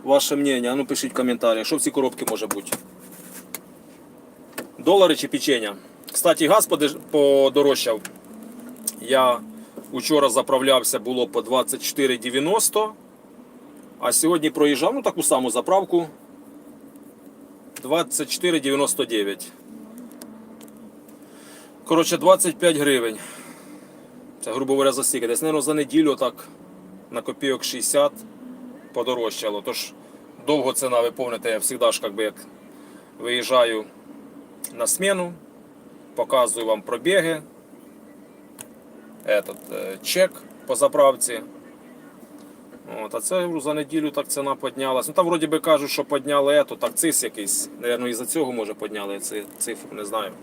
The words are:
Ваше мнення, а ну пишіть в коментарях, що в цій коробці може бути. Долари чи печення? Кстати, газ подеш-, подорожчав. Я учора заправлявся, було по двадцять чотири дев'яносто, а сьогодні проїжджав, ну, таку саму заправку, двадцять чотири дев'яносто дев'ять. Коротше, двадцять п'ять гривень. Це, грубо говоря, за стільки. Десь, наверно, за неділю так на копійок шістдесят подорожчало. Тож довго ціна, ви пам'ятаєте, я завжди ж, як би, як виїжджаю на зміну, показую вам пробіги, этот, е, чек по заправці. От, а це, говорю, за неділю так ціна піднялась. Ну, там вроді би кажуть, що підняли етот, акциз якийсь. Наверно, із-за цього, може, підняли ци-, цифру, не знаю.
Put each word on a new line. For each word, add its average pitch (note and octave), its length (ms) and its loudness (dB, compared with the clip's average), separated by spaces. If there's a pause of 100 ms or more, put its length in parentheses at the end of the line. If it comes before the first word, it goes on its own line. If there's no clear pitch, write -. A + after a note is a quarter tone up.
Ваше C#3+ 320 4
мнення, C3 360 2
а C3 40 0
ну C#3 100 -2
пишіть C3 260 -4
в - 40 -8
коментарях, A#2 500 2
що D#3+ 100 -2
в C#3+ 60 0
цій D3+ 100 0
коробці C3 380 0
може G#2+ 180 -4
бути. G2 240 -6 (2000)
Долари F3 360 6
чи C3+ 120 -6
печення? A2+ 480 -2 (360)
Кстати, D#3+ 360 2
газ G#3 200 6
подеш-, D3 300 0 (140)
подорожчав. C#3 880 4 (1000)
Я B2 380 4 (520)
учора C3+ 380 2
заправлявся, C3 680 2
було B2 280 -2
по A#2+ 140 -2
двадцять B2 420 -2
чотири C3+ 340 0
дев'яносто, E3+ 760 0 (1080)
а B2 120 0
сьогодні D#3+ 380 2
проїжджав, D3 440 2
ну, C4+ 80 -4
таку F#3 220 -2
саму C3 260 2
заправку, E3+ 560 2 (1800)
двадцять D#3 480 -2
чотири E3+ 300 0
дев'яносто C#3 460 0
дев'ять. G2+ 460 -4 (2250)
Коротше, E3 320 2
двадцять F3+ 400 4
п'ять E3+ 200 4
гривень. B2+ 400 2 (1200)
Це, A2 120 -8
грубо C3+ 200 0
говоря, C#3 180 4
за C3 120 -2
стільки. A#2+ 240 0
Десь, A#2 140 0
наверно, D#3 200 0
за D3 120 0
неділю D3 420 2
так - 320 -4 (640)
на A#2 100 -6
копійок B2+ 420 -4
шістдесят C#3+ 480 0 (840)
подорожчало. A2+ 720 -4
Тож - 280 -8 (540)
довго C3+ 260 2
ціна, B2 280 0
ви A#2 100 2
пам'ятаєте, A#2+ 380 -4
я A2 100 0
завжди A#2 320 2
ж, - 120 -2
як G#2 120 -6
би, A2 80 -2
як G#2+ 100 -2 (840)
виїжджаю A#2 640 2 (920)
на A#2 80 -2
зміну, F3+ 480 0 (800)
показую A#2+ 500 2
вам A2 160 0
пробіги, D#3+ 600 0 (1900)
этот, G#2 280 0 (180)
е, F#2+ 300 -10
чек F3+ 280 2 (340)
по C3 100 -2
заправці. C3+ 640 2 (1700)
От, G#2+ 100 -10
а A#2+ 40 -2
це, F#3 220 -2
говорю, E3+ 200 -4
за D3 120 -2
неділю D3+ 380 -2
так C#3+ 160 -4
ціна C#3 280 -2
піднялась. C3 520 -2
Ну, D3+ 60 -8
там F3 120 4
вроді E3+ 220 0
би D#3 120 0
кажуть, D3 300 2
що C#3+ 140 -4
підняли C#3+ 560 2
етот, B2 240 -2
акциз C#3+ 400 0
якийсь. G#2 460 -6 (120)
Наверно, A#2+ 260 -2
із-за A#2+ 180 -6
цього, C#3 260 -2
може, A2 220 -4
підняли G2+ 460 -8
ци-, G#2 240 -8 (140)
цифру, - 340 -8
не G#2 140 -10
знаю. G2+ 260 -6 (120)